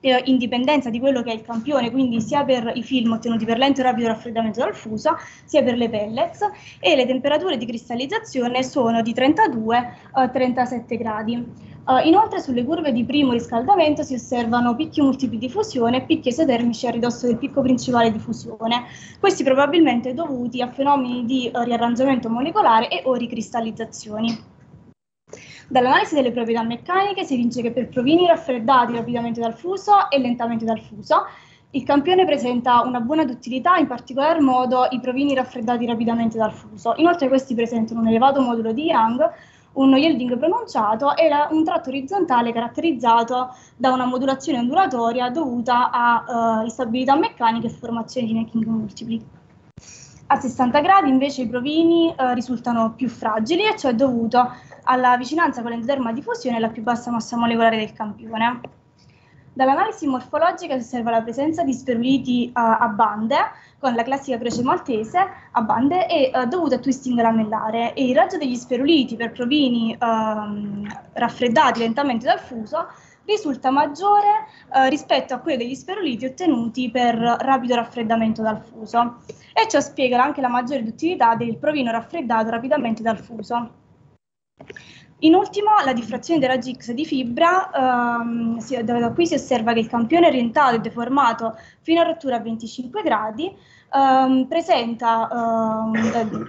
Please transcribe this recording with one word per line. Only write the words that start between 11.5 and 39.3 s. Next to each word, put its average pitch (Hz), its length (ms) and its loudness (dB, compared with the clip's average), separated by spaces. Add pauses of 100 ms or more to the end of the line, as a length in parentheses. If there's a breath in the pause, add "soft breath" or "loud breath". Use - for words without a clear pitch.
inoltre 403 340 4
sulle 240 240 -2
curve 311 260 0
di 233 140 0
primo 269 260 2
riscaldamento 277 720 2
si 262 120 -6
osservano 240 600 0
picchi 311 260 -2
multipli 247 360 0
di 247 120 -6
fusione 254 480 0
e 262 40 0
picchi - 260 0
esotermici 240 580 0
a 240 60 -2
ridosso 240 340 -2
del 233 120 2
picco 277 240 -2
principale 240 500 2
di - 80 -4
fusione, 233 640 -6 (380 loud breath)
questi 381 240 2
probabilmente 269 680 2
dovuti 247 480 -6
a 247 60 -4
fenomeni 254 560 0
di, 247 260 -2
eh, 240 140 -2
riarrangiamento 240 680 0
molecolare 247 600 2
e 349 160 -4
o 254 80 2
ricristallizzazioni. 226 1400 -6 (1120 loud breath)
Dall'analisi 262 480 2
delle 262 180 2
proprietà 233 300 -2
meccaniche 370 640 -2
si 277 100 -4
evince 240 280 -2
che 233 100 -2
per 240 160 -2
provini 311 400 4
raffreddati 247 680 2
rapidamente 233 460 -4
dal 226 140 -2
fuso 381 580 0
e 277 80 2
lentamente 233 460 -4
dal 220 140 -2
fuso, 294 460 0 (460 loud breath)
il 269 120 -4
campione 359 420 4
presenta 247 560 2
una 247 180 -2
buona 302 240 0
duttilità, 262 540 0
in 302 100 2
particolar 277 540 -2
modo 254 500 2
i 254 80 -4
provini 269 340 -2
raffreddati 240 520 -2
rapidamente 233 520 -2
dal 220 140 0
fuso. - 460 -6
Inoltre 330 300 2
questi 262 280 0
presentano 226 460 -2
un 226 60 2
elevato 269 340 4
modulo 226 320 0
di 277 100 -4
Young, 269 480 2 (420 loud breath)